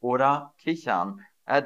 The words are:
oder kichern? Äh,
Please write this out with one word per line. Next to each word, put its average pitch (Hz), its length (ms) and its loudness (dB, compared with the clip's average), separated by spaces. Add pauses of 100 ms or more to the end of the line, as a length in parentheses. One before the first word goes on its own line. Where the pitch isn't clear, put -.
oder 135 560 0
kichern? 123 680 -4 (200)
Äh, 139 200 2